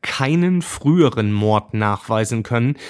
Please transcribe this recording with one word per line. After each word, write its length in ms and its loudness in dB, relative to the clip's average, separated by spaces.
keinen 640 0
früheren 720 2
Mord 420 0
nachweisen 680 -2
können. 320 -2